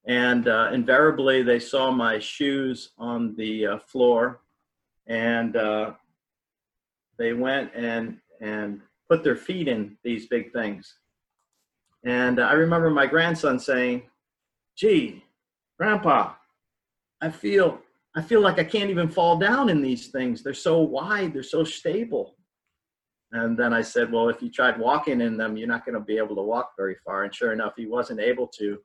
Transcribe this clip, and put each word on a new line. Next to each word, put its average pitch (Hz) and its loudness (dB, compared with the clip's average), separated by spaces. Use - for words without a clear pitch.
and, 123 2
uh, 113 4
invariably 131 4
they 120 4
saw 131 0
my 113 0
shoes 135 -4
on 117 -6
the, 110 -2
uh, 104 -4
floor, 123 2
and, 117 -2
uh, 107 -2
they 117 0
went 127 -2
and, 113 -6
and 104 -6
put 165 4
their 127 2
feet 180 -6
in 107 -4
these 113 -6
big 117 -4
things. 104 -8
And, 123 2
uh, 120 4
I 135 4
remember 165 4
my 139 4
grandson 156 2
saying, 123 -2
"Gee, 139 2
Grandpa, 175 2
I 160 -4
feel, 196 2
I 165 -4
feel 214 4
like 185 4
I 160 2
can't 202 0
even 175 0
fall 170 2
down 226 2
in 156 4
these 131 -2
things. 127 -4
They're 139 -8
so 165 2
wide, 170 -2
they're 131 -6
so 160 -2
stable." 175 -4
And 117 -2
then 120 0
I 113 2
said, 113 -2
"Well, 117 2
if 113 -4
you 120 -8
tried 120 0
walking 131 0
in 113 -2
them, 110 -4
you're 113 -8
not 120 -4
gonna 117 -6
be 107 -4
able 104 -4
to 95 -4
walk 113 -4
very 95 -4
far." 98 -4
And 98 -6
sure 117 -2
enough, 110 -4
he 117 -10
wasn't 120 -6
able 123 0
to. 104 -4